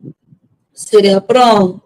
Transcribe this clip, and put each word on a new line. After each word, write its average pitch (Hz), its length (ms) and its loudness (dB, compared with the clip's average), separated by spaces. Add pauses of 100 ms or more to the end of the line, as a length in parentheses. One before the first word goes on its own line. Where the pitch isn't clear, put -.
(800)
சரி, 196 320 0
அப்புறம் 226 480 0 (280)